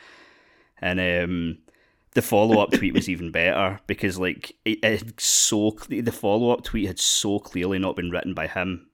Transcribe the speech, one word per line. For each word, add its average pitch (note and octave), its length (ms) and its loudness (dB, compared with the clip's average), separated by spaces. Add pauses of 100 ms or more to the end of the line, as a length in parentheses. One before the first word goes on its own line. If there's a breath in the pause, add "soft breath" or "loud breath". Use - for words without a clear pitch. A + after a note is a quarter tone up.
(800 loud breath)
And, F2+ 200 -2
um, F2 580 -2 (540 soft breath)
the A#2+ 100 2
follow-up G#2+ 480 4
tweet - 240 2
was - 140 2
even E2+ 240 -4
better, F#2 560 2
because, F#2+ 280 -2
like, F2+ 380 -4 (100)
it, A2 200 0
it A2 360 -2
so - 560 2
cl-, A#2 260 -6
the A#2 100 -2
follow-up A#2 500 2
tweet G#2 240 -2
had F#2 140 -6
so - 400 0
clearly F#2 400 -2
not F#2+ 160 -2
been F2 160 -4
written F2 200 -4
by E2 140 -4
him. F2+ 480 -4